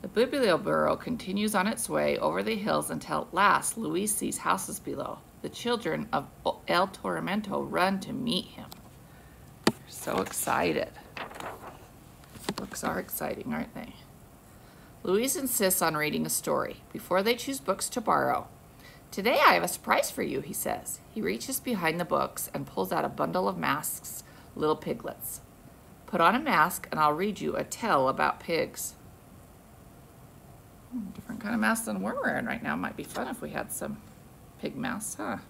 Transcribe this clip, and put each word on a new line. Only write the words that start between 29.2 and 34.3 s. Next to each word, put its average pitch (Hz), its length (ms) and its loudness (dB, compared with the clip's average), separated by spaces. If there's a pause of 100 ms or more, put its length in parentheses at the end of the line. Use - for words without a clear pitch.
Hmm, 208 180 -6
different - 320 -10
kind 214 120 -2
of 107 60 2
mask 220 240 2
than 101 160 -2
we're 117 220 -2
wearing 135 240 0
right 139 160 -4
now. 147 120 -2
Might - 220 -4
be - 80 -6
fun - 240 -6
if - 140 -8
we - 80 -8
had - 200 -6
some - 300 -8 (580)